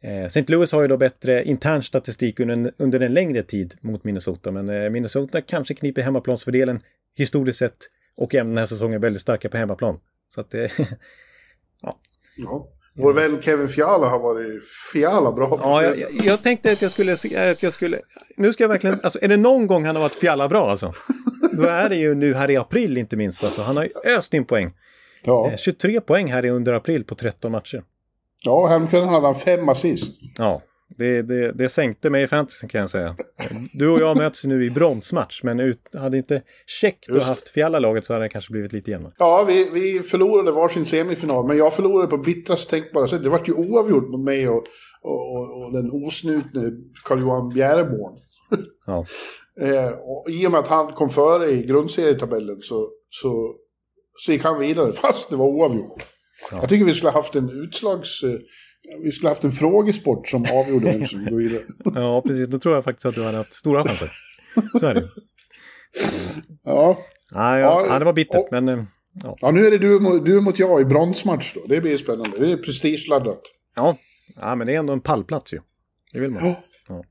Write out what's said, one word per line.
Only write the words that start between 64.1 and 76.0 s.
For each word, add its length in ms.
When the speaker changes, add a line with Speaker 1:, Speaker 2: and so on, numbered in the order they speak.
Speaker 1:
Så 60
är 80
det. 140
Speaker 2:
Ja. 340
Speaker 1:
Ja, 280
ja, 0
Speaker 2:
Ja, 300
Speaker 1:
ja, 100
det 60
var 80
bittert, 320
Speaker 2:
och 60
Speaker 1:
men, 180
eh, 160
ja. 180
Speaker 2:
Ja, 100
nu 160
är 40
det 80
du 220
mot, 260
du 140
mot 180
jag 220
i 40
bronsmatch 680
då. 120
Det 140
blir 100
ju 80
spännande. 400
Det 140
är 40
prestigeladdat. 880
Speaker 1:
Ja. 220
Ja, 140
men 120
det 80
är 40
ändå 140
en 80
pallplats 540
ju. 60